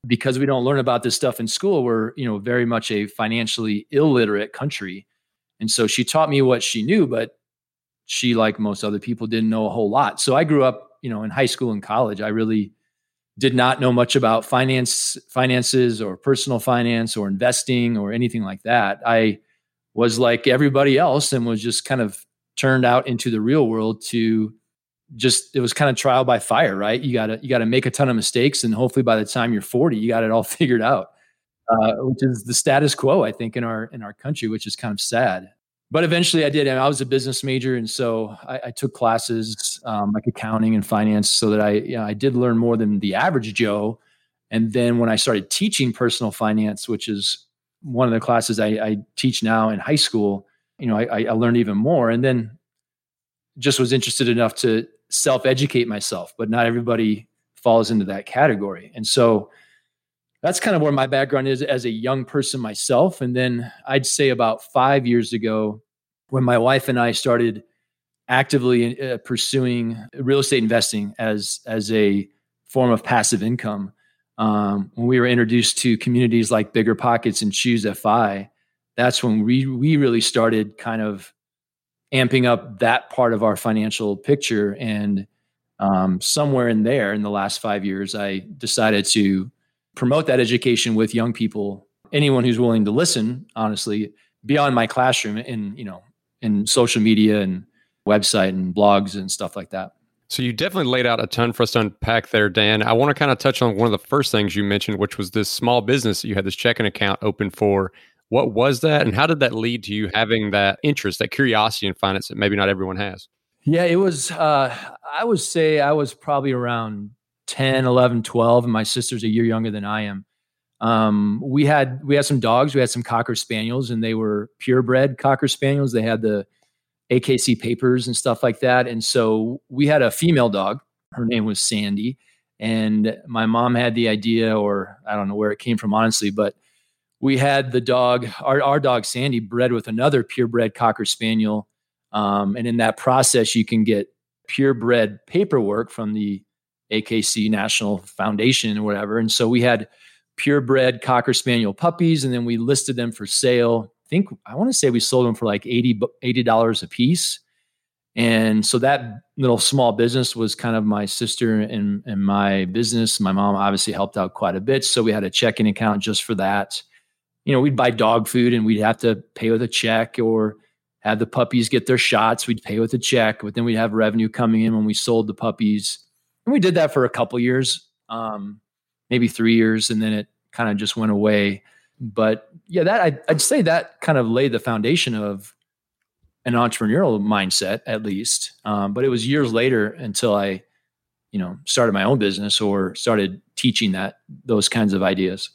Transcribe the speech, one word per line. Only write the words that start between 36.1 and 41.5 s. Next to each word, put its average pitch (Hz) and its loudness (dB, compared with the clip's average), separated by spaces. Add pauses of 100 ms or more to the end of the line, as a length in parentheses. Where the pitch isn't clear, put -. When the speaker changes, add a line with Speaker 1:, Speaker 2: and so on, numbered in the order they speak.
Speaker 1:
I 147 2
did. 139 0
And 131 0
I 135 2
was 147 -2
a 135 -4
business 131 -2
major. 131 -2
And 113 -6
so 113 -4 (100)
I, 131 -10
I 123 -10
took 131 -6
classes, 113 -2
um, 104 -2
like 107 -2
accounting 110 0
and 101 0
finance, 107 2
so 107 0